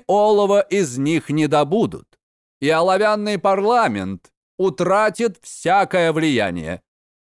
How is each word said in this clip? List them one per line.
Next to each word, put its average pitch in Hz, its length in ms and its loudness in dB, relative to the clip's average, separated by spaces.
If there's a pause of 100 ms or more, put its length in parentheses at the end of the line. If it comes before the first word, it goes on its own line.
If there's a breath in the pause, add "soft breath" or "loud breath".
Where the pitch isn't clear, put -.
олова 202 540 2
из 165 360 -2
них 147 320 -2
не 151 180 0
добудут. 147 600 -2 (540)
И 139 80 0
оловянный 202 720 0
парламент 196 920 0 (260)
утратит 196 840 0
всякое 175 720 0
влияние. 98 680 -2 (460)